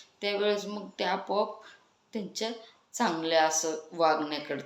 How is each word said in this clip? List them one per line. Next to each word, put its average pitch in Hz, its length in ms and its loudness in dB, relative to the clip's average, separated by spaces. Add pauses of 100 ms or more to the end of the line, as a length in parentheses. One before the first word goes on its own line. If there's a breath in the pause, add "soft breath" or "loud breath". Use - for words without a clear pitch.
(200 loud breath)
त्यावेळेस 202 460 0
मग 202 220 -8 (100)
ते 196 60 -2
आपोआप 196 560 0 (540 loud breath)
त्यांच्या 214 360 -4 (440 loud breath)
चांगल्या 165 500 2
असं 160 320 0 (160)
वागण्याकडे 151 720 2